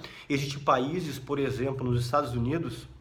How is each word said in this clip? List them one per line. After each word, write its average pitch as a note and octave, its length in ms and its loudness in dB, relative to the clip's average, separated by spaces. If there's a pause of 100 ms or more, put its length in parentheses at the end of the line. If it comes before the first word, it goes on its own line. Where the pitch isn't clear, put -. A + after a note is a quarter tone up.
(280)
Existem C#3+ 300 0
países, C#3+ 580 2
por C#3+ 220 -2
exemplo, C3 500 0
nos A#2+ 160 4
Estados C#3+ 280 2
Unidos, B2+ 560 -2 (120)